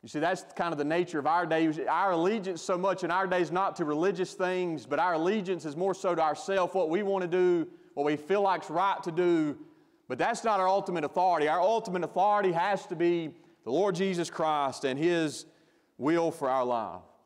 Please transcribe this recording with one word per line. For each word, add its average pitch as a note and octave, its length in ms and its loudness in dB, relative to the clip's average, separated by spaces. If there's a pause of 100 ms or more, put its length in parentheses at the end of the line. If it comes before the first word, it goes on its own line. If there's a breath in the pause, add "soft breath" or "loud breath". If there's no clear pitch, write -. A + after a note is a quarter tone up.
You A#2 40 -16
see, D3+ 120 -6
that's F3+ 320 -2
kind E3+ 180 -4
of D#3 80 -4
the C#3+ 60 0
nature E3 340 0
of C#3 80 -2
our E3 180 2
day. D#3+ 240 2 (200)
Our F3+ 240 2
allegiance F3+ 500 -2
so F#3 160 -2
much F#3 240 0
in E3+ 80 -2
our F#3 160 0
day F#3 140 0
is D#3+ 100 0
not F3+ 260 0
to F3 80 -2
religious E3+ 500 -2
things, F3+ 520 -2
but C#3+ 140 0
our F3+ 140 2
allegiance F3 500 0
is D3 100 -6
more F3+ 200 0
so F#3 200 -2
to D#3+ 80 0
ourself, E3+ 540 0
what E3+ 140 2
we F#3 120 0
want G3 200 0
to F3+ 60 -4
do, F3 380 2 (280 loud breath)
what C#3+ 120 0
we D3+ 80 2
feel F#3+ 280 0
like's F#3 280 0
right F3+ 320 0
to F3+ 80 -6
do. E3 480 2 (480 loud breath)
But B2 120 -6
that's G#3 260 -2
not G#3 160 2
our F#3 80 4
ultimate F#3+ 340 0
authority. E3 460 2
Our E3 120 2
ultimate G3 440 0
authority G3 480 2
has F#3+ 340 0
to F#3 80 -8
be E3+ 400 0 (300 loud breath)
the A2 80 -4
Lord F3+ 240 2
Jesus F3 340 -2
Christ D3+ 540 -2
and C3+ 120 0
his D#3+ 480 0 (540 soft breath)
will E3 320 2
for C#3 180 -4
our C3 160 2
life. G#2+ 380 -2 (240)